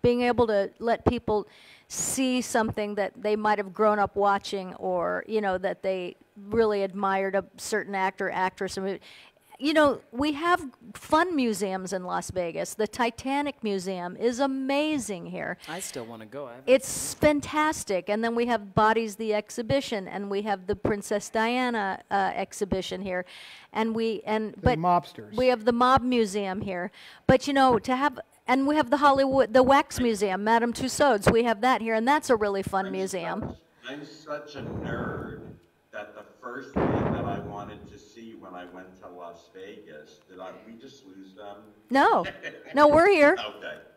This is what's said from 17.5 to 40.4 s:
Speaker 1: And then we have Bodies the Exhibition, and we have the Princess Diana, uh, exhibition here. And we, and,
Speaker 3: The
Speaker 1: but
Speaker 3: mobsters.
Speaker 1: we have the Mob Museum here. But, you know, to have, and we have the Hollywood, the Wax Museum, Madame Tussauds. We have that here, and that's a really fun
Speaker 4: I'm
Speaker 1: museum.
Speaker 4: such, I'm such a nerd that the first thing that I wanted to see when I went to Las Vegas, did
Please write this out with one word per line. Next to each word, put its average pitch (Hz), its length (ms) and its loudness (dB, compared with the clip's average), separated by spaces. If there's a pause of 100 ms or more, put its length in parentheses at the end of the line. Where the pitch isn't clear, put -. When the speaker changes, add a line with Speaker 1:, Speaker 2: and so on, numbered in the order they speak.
Speaker 1:
And 220 160 0
then 233 100 -2
we 233 120 0
have 208 280 -2
Bodies 220 400 4
the 220 200 -2
Exhibition, 220 760 -2
and 202 200 -8
we 202 140 -2
have 196 240 -4
the 202 80 0
Princess 202 560 -2
Diana, 226 680 0 (100)
uh, 190 240 0
exhibition 190 680 -4
here. 185 220 -4 (480)
And 220 220 -2
we, 226 320 -2
and, 214 280 -2
Speaker 3:
The 196 80 -18
Speaker 1:
but 247 180 2
Speaker 3:
mobsters. 175 560 0
Speaker 1:
we 254 100 2
have 240 180 2
the 240 80 4
Mob 247 300 4
Museum 208 600 0
here. 185 280 -6 (380)
But, 262 180 6
you 285 60 -2
know, 262 260 6
to 254 160 -2
have, 269 240 0 (300)
and 269 180 4
we 294 80 2
have 269 160 2
the 294 60 4
Hollywood, 269 560 4
the 262 100 8
Wax 277 380 4
Museum, 202 420 0
Madame 226 300 4
Tussauds. 247 580 2
We 233 140 4
have 220 160 0
that 240 220 2
here, 226 120 -2
and 220 140 2
that's 294 220 2
a 240 60 6
really 202 280 0
fun 190 220 -2
Speaker 4:
I'm 190 60 -6
Speaker 1:
museum. 185 640 -6 (300)
Speaker 4:
such, 143 80 -10
I'm 147 120 -12
such 147 520 -12
a 131 60 -12
nerd - 800 -8 (500)
that 104 240 -12
the 107 80 -18 (160)
first 123 340 -12
thing - 380 0
that - 140 -4
I 104 140 -6
wanted 104 520 -12
to 101 60 -20
see 113 420 -20
when 92 140 -18
I 90 120 -14
went 92 360 -20
to - 60 -20
Las 87 460 -18
Vegas, 95 720 -18
did 92 120 -20